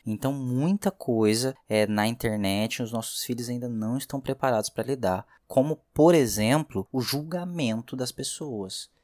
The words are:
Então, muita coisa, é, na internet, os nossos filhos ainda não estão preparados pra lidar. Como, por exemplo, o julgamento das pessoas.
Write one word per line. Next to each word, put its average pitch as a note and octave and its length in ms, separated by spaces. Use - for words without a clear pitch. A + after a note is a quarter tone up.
Então, A2+ 280
muita C#3 580
coisa, A2+ 640
é, G#2+ 180
na G#2 200
internet, G#2+ 760
os A2+ 100
nossos - 300
filhos A#2+ 260
ainda B2 200
não A2+ 280
estão C3+ 240
preparados B2+ 500
pra A2+ 140
lidar. G#2+ 420
Como, D3 300
por E3 220
exemplo, A2+ 800
o C3 80
julgamento D3+ 920
das B2+ 160
pessoas. B2+ 800